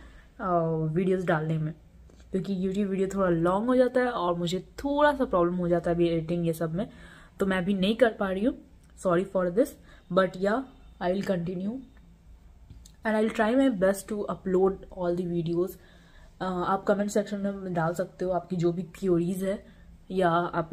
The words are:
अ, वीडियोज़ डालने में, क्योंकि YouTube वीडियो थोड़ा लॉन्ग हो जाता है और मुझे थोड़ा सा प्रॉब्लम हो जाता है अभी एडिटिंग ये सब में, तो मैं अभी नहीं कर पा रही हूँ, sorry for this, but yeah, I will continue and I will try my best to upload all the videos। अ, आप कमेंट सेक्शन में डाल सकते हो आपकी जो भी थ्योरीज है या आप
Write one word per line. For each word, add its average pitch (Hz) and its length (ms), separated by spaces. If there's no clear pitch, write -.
अ, 208 80
वीडियोज़ 185 340
डालने 160 320
में, 156 160
क्योंकि 190 360
YouTube 196 240
वीडियो 190 240
थोड़ा 196 140
लॉन्ग 175 380
हो 254 100
जाता 254 240
है 247 100
और 175 240
मुझे 175 240
थोड़ा 285 360
सा 262 100
प्रॉब्लम 175 300
हो 175 140
जाता 170 220
है 170 40
अभी 170 140
एडिटिंग 170 380
ये 165 60
सब 160 220
में, - 140
तो 196 60
मैं 190 120
अभी 185 160
नहीं 196 220
कर 226 160
पा 196 180
रही 190 140
हूँ, 277 100
sorry 185 280
for 185 240
this, 240 240
but 185 240
yeah, 202 260
I 180 100
will 196 140
continue 185 500
and 220 80
I 214 80
will 220 140
try 220 180
my 269 140
best 196 280
to 208 180
upload 190 680
all 175 280
the 180 80
videos। 175 480
अ, - 40
आप 185 400
कमेंट 202 260
सेक्शन 202 300
में 196 340
डाल 170 200
सकते 180 300
हो 185 60
आपकी 180 260
जो 170 160
भी 180 100
थ्योरीज 180 600
है 196 200
या 185 200
आप 170 420